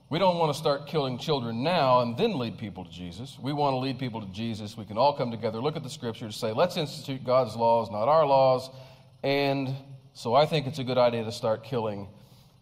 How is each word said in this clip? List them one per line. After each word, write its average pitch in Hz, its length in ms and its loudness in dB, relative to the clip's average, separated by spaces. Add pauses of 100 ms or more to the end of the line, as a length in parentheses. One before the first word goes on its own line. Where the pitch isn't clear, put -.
(120)
We 160 80 0
don't 180 180 4
want 156 160 4
to 135 60 -8
start 143 280 0
killing 131 320 -2
children 120 440 -2
now 139 380 4
and 117 160 -2
then 208 200 0
lead 113 220 -4
people 92 260 -8
to - 60 -18
Jesus. 90 480 -12
We 123 120 -6
want 143 220 2
to 127 40 0
lead 131 200 -4
people 113 240 -6
to 95 100 -10
Jesus. 107 460 -8
We 104 80 -10
can 101 120 -8
all 143 160 4
come 127 160 -2
together, 110 300 -4
look 143 160 -2
at 143 80 -8
the 127 60 -10
scriptures, 113 460 -8
say, 110 160 -4
"Let's 180 260 0
institute 135 460 -6
God's 123 320 2
laws, 117 340 2
not 104 180 -2
our 156 200 6
laws." 131 420 4 (540)
And 139 520 0 (380)
so 120 220 -2
I 147 100 8
think 151 220 0
it's - 120 -6
a 127 40 -4
good 123 160 -2
idea 117 240 4
to 110 80 -6
start 110 320 -2
killing 107 440 -4 (540)